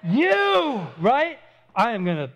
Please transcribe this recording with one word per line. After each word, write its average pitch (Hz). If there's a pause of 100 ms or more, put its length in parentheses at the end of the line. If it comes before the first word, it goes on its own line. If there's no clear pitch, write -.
you," 339 (140)
right? 277 (380)
I 220
am 190
gonna 151